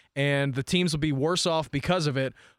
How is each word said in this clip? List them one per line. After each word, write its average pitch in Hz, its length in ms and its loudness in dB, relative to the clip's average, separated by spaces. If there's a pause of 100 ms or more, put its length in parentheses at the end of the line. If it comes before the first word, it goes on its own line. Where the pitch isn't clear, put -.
(160)
and 143 380 2
the 135 100 -2
teams 180 280 2
will 151 80 -4
be 151 120 0
worse 156 340 0
off 160 240 -2
because 165 380 0
of 131 80 -2
it, 131 180 -2 (240)